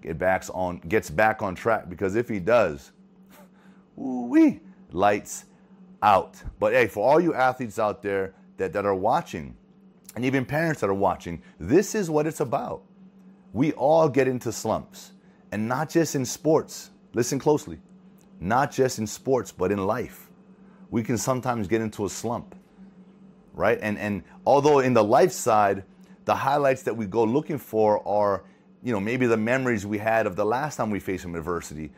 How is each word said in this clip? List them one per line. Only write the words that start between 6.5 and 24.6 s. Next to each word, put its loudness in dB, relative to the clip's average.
But 2
hey, 4
for -4
all 6
you 0
athletes -2
out -2
there -2
that, -4
that -2
are 4
watching, -4
and -6
even 0
parents -4
that 0
are 0
watching, -2
this 2
is -2
what 0
it's -4
about. -4
We 0
all 4
get 2
into -4
slumps, -6
and -4
not -4
just 0
in -2
sports. -2
Listen -2
closely. -2
Not 0
just 0
in -4
sports, -4
but 0
in 0
life. -8
We -2
can -2
sometimes -2
get 0
into -4
a -2
slump. -8
Right? 2
And, -4
and -4
although 6